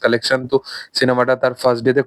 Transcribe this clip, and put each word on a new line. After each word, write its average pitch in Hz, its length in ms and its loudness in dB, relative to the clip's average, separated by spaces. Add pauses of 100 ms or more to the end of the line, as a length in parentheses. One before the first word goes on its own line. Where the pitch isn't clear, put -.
কালেকশন 117 360 0 (120)
তো 135 60 2 (360)
সিনেমাটা 127 420 2
তার 127 260 0
ফার্স্ট 120 240 2
ডে 131 80 4
তে 139 140 2